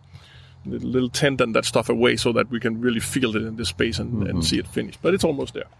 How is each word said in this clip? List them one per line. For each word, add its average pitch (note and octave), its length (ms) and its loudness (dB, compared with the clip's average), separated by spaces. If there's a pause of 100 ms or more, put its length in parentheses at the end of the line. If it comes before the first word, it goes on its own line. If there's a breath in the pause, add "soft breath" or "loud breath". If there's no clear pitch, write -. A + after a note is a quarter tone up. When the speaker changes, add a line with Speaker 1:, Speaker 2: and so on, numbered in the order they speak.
(640 loud breath)
Speaker 1:
the B2 200 -8
little B2 260 0
tent C#3 300 2
and A#2 140 2
that A#2+ 120 2
stuff A2+ 220 0
away A#2+ 280 4
so A#2 160 0
that A2+ 180 2
we A#2 80 -2
can A2+ 220 -2
really A#2+ 180 2
feel A#2 380 0
it G#2+ 80 0
in A2 100 -6
this A2+ 140 -4
space A#2 320 -2
and, A2+ 220 -2
and F2+ 80 -2
Speaker 2:
Mm-hmm. E2+ 100 0
Speaker 1:
see D#2+ 180 2
it - 80 -4
finished. - 360 -6
But F3 120 2
it's G3 80 0
almost C#3 320 -2
there. - 140 -10 (120)